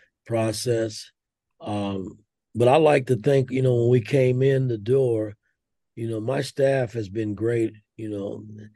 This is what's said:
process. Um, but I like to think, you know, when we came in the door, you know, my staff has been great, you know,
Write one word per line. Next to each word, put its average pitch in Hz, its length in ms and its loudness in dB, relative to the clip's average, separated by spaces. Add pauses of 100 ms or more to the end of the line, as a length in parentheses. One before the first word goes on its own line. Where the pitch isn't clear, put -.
(240)
process. 113 840 -2 (500)
Um, 101 600 -6 (340)
but 117 140 4
I 135 80 6
like 147 320 4
to 127 80 2
think, 135 340 2
you 131 100 -2
know, 127 140 2
when 120 160 2
we 127 100 6
came 127 400 2
in 135 280 2
the 117 100 -4
door, 113 560 0 (640)
you 113 120 -6
know, 110 120 -6
my 131 200 -2
staff 135 540 0
has 104 160 -6
been 107 240 -4
great, 113 400 -2 (220)
you 110 120 -10
know, 104 360 -8 (320)